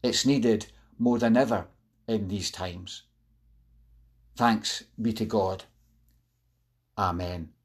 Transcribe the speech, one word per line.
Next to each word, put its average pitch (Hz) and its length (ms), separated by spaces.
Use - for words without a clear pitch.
It's 120 220
needed 131 420
more 120 180
than 117 180
ever 117 320
in 107 200
these 95 240
times. 90 520
Thanks 117 480
be 110 120
to 107 120
God. 95 380
Amen. 90 540